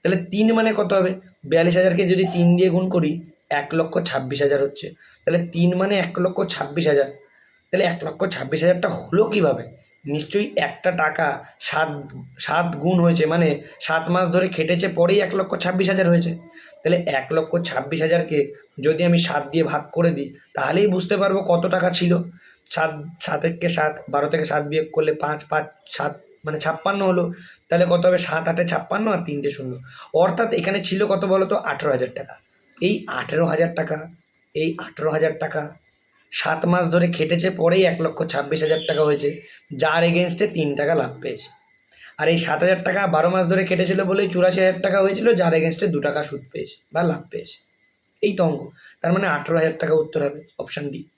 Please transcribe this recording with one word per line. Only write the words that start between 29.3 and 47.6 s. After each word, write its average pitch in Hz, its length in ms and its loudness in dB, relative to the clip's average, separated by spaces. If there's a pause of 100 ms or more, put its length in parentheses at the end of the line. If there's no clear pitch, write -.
শূন্য, 131 160 -8 (500)
অর্থাৎ 190 260 2 (120)
এখানে 190 180 0 (100)
ছিল 190 120 -2 (120)
কত 185 100 0 (100)
বলো 190 200 4
তো? 202 40 2 (140)
আঠেরো 147 240 -2
হাজার 123 240 -2
টাকা। - 160 -14 (440)
এই 190 160 0 (260)
আঠেরো 165 320 0
হাজার 170 260 2
টাকা, 160 200 -4 (560)
এই 160 140 -2 (160)
আঠেরো 156 320 -4
হাজার 156 260 2
টাকা 151 200 -4 (720)
সাত - 280 -2 (120)
মাস 180 120 2 (100)
ধরে 175 120 4 (100)
খেটেছে 170 320 0 (120)
পরেই 170 300 4
এক 170 140 -4
লক্ষ 156 140 -4 (140)
ছাব্বিশ 143 320 -2
হাজার 156 240 0
টাকা 151 200 0
হয়েছে, 143 200 0 (540)
যার 160 280 2
এগেনস্টে 175 340 0 (120)
তিন 151 120 0 (100)
টাকা 147 220 2
লাভ 127 120 -4 (100)
পেয়েছে। 123 260 -10 (720)
আর 156 120 2
এই 170 140 2
সাত 156 180 -2
হাজার 180 220 2
টাকা 190 140 0 (140)
বারো 160 200 4
মাস 185 160 2
ধরে 190 180 2
খেটেছিল 185 320 0 (100)
বলেই 196 240 0
চুরাশি 180 280 4
হাজার 185 240 2
টাকা 196 180 2
হয়েছিল, 196 220 0 (140)
যার 170 180 4
এগেনস্টে 160 360 0
দু 143 120 0
টাকা 147 220 0
সুদ 139 140 -12 (100)
পেয়েছে - 240 -10 (180)
বা 160 60 0 (100)
লাভ 160 200 -6
পেয়েছে। - 260 -12 (680)